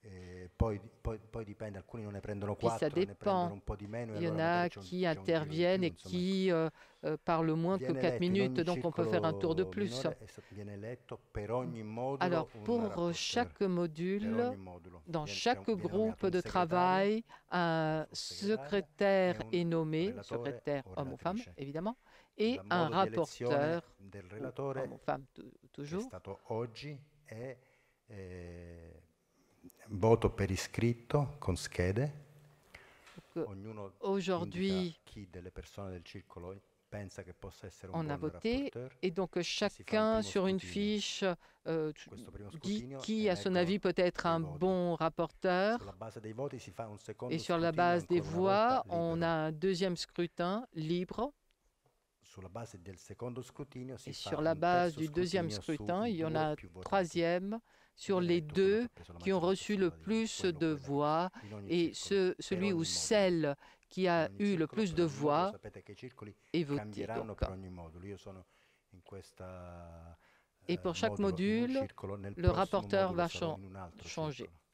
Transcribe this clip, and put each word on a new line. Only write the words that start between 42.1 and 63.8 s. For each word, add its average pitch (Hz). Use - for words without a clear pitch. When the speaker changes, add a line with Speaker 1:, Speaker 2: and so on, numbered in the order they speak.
Speaker 1:
primo 101
Speaker 2:
dit -
Speaker 1:
scrutinio 156
Speaker 2:
qui, 214
à 185
son 202
Speaker 1:
emergono 180
Speaker 2:
avis, 196
peut 180
être 175
Speaker 1:
i 180
Speaker 2:
un 165
Speaker 1:
voti. 147
Speaker 2:
bon 180
rapporteur. 180
Speaker 1:
Sulla 101
base 113
dei 110
voti 135
si 107
fa 113
un 104
secondo 123
Speaker 2:
Et 165
sur 170
la 165
Speaker 1:
scrutinio 175
Speaker 2:
base 175
des 175
Speaker 1:
ancora 151
una 196
volta -
Speaker 2:
voix, 175
on 170
Speaker 1:
libero. 165
Speaker 2:
a 165
un 160
deuxième 180
scrutin 175
libre. 175
Speaker 1:
Sulla 92
base 104
del 92
secondo 120
scrutinio 127
si -
Speaker 2:
Et 139
Speaker 1:
fa -
Speaker 2:
sur 151
la 160
Speaker 1:
un 156
Speaker 2:
base 175
Speaker 1:
terzo 151
Speaker 2:
du 160
deuxième 170
Speaker 1:
scrutinio 107
su 180
Speaker 2:
scrutin, 233
Speaker 1:
i 240
Speaker 2:
il 196
y 160
en 160
Speaker 1:
due 160
Speaker 2:
a 156
Speaker 1:
più 101
votati. -
Speaker 2:
troisième 180
sur 196
Speaker 1:
Viene 180
Speaker 2:
les 170
Speaker 1:
eletto 156
quello 190
Speaker 2:
deux 202
Speaker 1:
che 233
ha 240
preso -
la 170
Speaker 2:
qui 175
ont 185
Speaker 1:
maggioranza 170
Speaker 2:
reçu 196
le 190
Speaker 1:
assoluta 165
di -
Speaker 2:
plus 220
Speaker 1:
quello, 180
Speaker 2:
de 170
Speaker 1:
quella. 135
Speaker 2:
voix 151
Speaker 1:
In 101
ogni 101
Speaker 2:
et 170
Speaker 1:
circolo, -
Speaker 2:
ce-, 190
Speaker 1:
per 151
Speaker 2:
celui 185
ou 175
Speaker 1:
ogni -
modulo. 160
Speaker 2:
celle 175